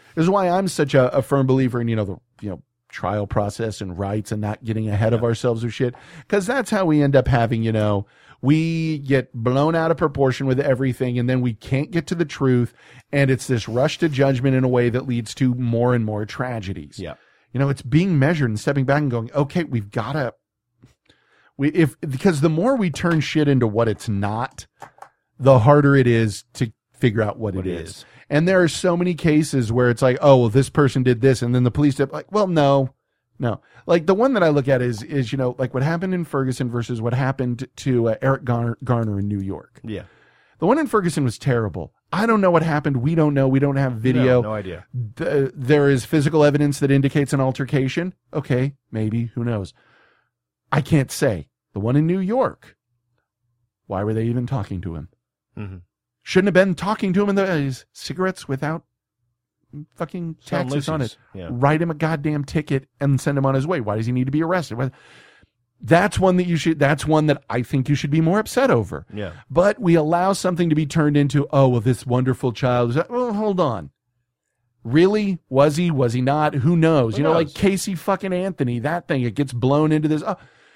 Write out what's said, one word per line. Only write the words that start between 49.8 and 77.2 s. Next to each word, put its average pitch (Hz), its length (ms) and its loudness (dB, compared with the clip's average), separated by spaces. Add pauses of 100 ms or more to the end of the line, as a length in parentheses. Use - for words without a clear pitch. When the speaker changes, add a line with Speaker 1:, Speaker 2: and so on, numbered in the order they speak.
Speaker 1:
I 143 100 2
can't 143 280 0
say. 104 380 -2 (260)
The 98 60 -6
one 120 160 0
in 156 100 2
New 180 120 0
York, 202 580 -4 (1080)
why 98 180 -4
were 110 100 -2
they 113 100 -2
even 120 220 -2
talking 98 360 -6
to 82 140 -8
him? 73 120 -12 (480)
Speaker 2:
Mm-hmm. 95 200 -12 (460)
Speaker 1:
Shouldn't 185 260 2
have 170 60 2 (120)
been 180 80 -2
talking 185 400 -2
to 202 80 2
him 202 80 -2
in 196 60 -2
the, 190 140 0
uh, 143 220 -2 (200)
cigarettes 185 560 -8
without 147 360 -6 (1120)
fucking 165 460 -10
Speaker 2:
Selling 170 280 -4
Speaker 1:
taxes 143 200 -4
on 156 140 -4
it. - 20 -2
Speaker 2:
loosies. - 120 -8 (180)
Yeah. 90 160 -12
Speaker 1:
Write 143 320 0
him 170 80 -2
a 156 40 -6
goddamn 151 500 -4
ticket 143 440 -4 (120)
and 139 200 2
send 143 180 -2
him 135 80 0
on 135 80 2
his 135 120 0
way. 175 140 -2
Why 104 160 -4
does 113 100 -4
he 123 60 -2
need 127 140 -2
to 135 60 -4
be 156 100 0
arrested? 165 360 -4
Why, 127 120 -4 (920)
that's 175 380 2
one 185 200 4
that 180 80 0
you 170 100 0
should, 156 220 0
that's 143 280 0
one 156 200 2
that 143 220 0
I 120 140 -2
think 131 260 -2
you 147 60 2
should 139 160 -2
be 160 100 2
more 170 200 2
upset 247 300 0
over. 98 440 -2
Speaker 2:
Yeah. 98 180 -8 (180)
Speaker 1:
But 185 300 2
we 170 140 4
allow 170 380 2
something 175 380 -2
to 151 40 2
be 156 120 0
turned 147 300 2
into, 143 360 2
"Oh, 139 160 6
well, 120 120 2
this 117 240 0
wonderful 127 480 -2
child 123 420 -2
was," 165 140 -2
well, 240 240 -4
hold 202 280 -2
on. 107 300 -4 (920)
Really? 190 540 2 (100)
Was 139 280 4
he? 175 140 0
Was 131 240 0
he 127 60 -2
not? 147 340 0
Who 147 220 0
knows? 151 380 2
Speaker 2:
Who 101 40 -4
Speaker 1:
You 147 60 0